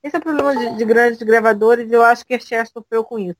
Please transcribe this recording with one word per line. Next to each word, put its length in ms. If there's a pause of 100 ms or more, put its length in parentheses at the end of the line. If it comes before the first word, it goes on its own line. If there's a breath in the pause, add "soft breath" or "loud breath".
Esse 120
é 40
o 20
problema 340
de, 220
de 80
grandes 360
gravadoras, 680
e 40
eu 100
acho 220
que 80
a 60
Cher 280
sofreu 360
com 160
isso. 200